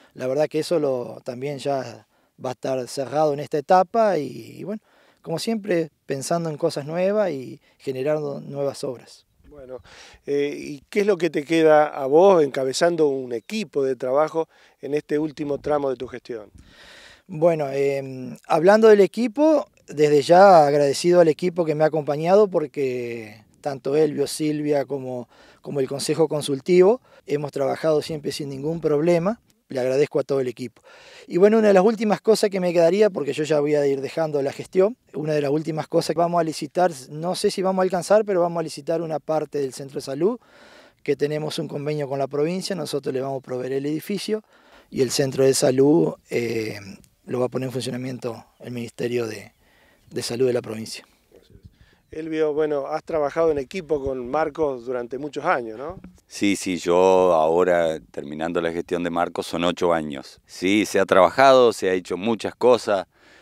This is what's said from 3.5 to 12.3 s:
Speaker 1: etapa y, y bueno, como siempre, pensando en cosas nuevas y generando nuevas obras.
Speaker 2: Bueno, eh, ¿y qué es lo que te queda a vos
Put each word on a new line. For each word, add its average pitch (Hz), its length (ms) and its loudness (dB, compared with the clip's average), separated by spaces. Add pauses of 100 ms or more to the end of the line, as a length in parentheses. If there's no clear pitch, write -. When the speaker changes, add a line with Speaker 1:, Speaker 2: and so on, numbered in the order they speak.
Speaker 1:
etapa 185 640 2
y, 117 400 -10
y - 60 -14
bueno, 208 180 -12 (400)
como 160 160 -8
siempre, 196 500 -4 (160)
pensando 160 460 -4
en 147 80 -8
cosas 151 260 -4
nuevas 185 460 -2
y 131 320 -12 (160)
generando 143 640 -4
nuevas 139 420 -6
obras. - 400 -12 (240)
Speaker 2:
Bueno, 127 320 -18 (460)
eh, 143 320 -2
¿y 139 320 -14
qué 208 120 0
es 196 40 0
lo 202 100 2
que 165 140 -2
te 151 140 -4
queda 156 420 6
a 139 200 -6
vos 170 360 6